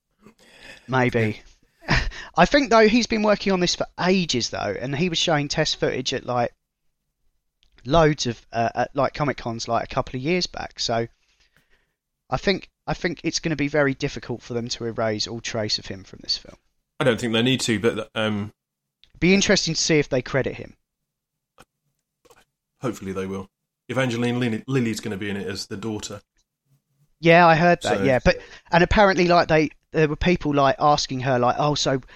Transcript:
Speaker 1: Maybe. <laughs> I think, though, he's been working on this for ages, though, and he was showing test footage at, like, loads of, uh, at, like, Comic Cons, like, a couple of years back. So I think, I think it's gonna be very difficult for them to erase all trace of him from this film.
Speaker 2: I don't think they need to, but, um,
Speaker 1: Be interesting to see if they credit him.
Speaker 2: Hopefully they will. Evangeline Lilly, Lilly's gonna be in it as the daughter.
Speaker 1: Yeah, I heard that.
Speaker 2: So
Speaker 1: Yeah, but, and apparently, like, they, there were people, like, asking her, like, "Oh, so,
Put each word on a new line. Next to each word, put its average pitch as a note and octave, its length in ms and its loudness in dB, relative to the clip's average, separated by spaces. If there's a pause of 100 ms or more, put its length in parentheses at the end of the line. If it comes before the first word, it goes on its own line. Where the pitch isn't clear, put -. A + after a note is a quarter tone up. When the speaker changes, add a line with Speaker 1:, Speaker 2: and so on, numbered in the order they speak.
(880)
Speaker 1:
Maybe. A#2 520 0 (480)
<laughs> - 480 -2
I F3 100 6
think, C#4 240 2
though, A3+ 180 8
he's A3+ 180 2
been A3 160 -2
working G3+ 300 2
on F#3 80 2
this F3 140 0
for - 120 -4 (140)
ages, E3+ 500 0
though, G2 280 -4
and C#3 160 -6
he F3 140 0
was D#3+ 100 -4
showing D3 300 0
test - 320 -2
footage B2+ 340 -2
at, - 120 -8
like, A#2+ 260 -2 (1300)
loads D3+ 420 2
of, A#2 260 -6
uh, A2+ 220 0
at, B2 220 -2
like, C3 180 0
Comic C#3+ 220 -2
Cons, A#2 320 -8
like, A2+ 160 -2
a - 100 -12
couple C3 220 -6
of B2+ 60 -8
years F3 240 -2
back. - 340 -12
So A#2 280 -2 (1200)
I C3 80 -4
think, - 320 -2 (180)
I D3+ 80 -2
think F3 300 -6
it's - 160 -4
gonna D#3+ 160 -4
be C#3+ 120 -2
very C#3+ 260 0
difficult - 480 -8
for B2+ 120 -10
them A#2 160 -4
to - 140 -10
erase A2 420 -4
all A#2 140 -10
trace G#2+ 380 -4
of - 80 -14
him F#2+ 180 -12
from - 180 -20
this - 140 -2
film. - 200 -12 (440)
Speaker 2:
I C#3 40 0
don't A2+ 160 2
think A2+ 120 -2
they A2+ 100 2
need B2+ 200 2
to, A2 180 0
but, G#2+ 340 -2
um, G#2 380 -4 (640)
Speaker 1:
Be F3 160 4
interesting F3+ 400 2
to - 60 -6
see D#3 180 2
if C#3+ 100 0
they C3 140 -2
credit B2 340 -4
him. - 180 -16 (2000)
Speaker 2:
Hopefully G2 320 -6
they F#2+ 140 -6
will. F#2+ 220 -8 (400)
Evangeline A#2+ 520 -2
Lilly, A2 260 -2
Lilly's A#2 340 -2
gonna G#2 160 -8
be G2+ 140 -6
in G2 60 -4
it F#2+ 100 -6
as G2 200 -8
the G#2+ 100 -12
daughter. G#2 440 -8 (1000)
Speaker 1:
Yeah, E3 260 8
I E3 80 8
heard F3 280 4
that. G#2 160 0
Speaker 2:
So G2 60 -2
Speaker 1:
Yeah, B2+ 180 4
but, F3 160 2 (320)
and E3+ 140 6
apparently, F#3+ 420 4
like, E3+ 220 4
they, D#3 220 4 (220)
there D#3+ 160 2
were D3 80 -4
people, F3 360 0
like, C#3 260 2
asking D3 420 2
her, B2+ 180 0
like, A#2+ 200 2
"Oh, D3 160 0
so, C3+ 280 -2 (140)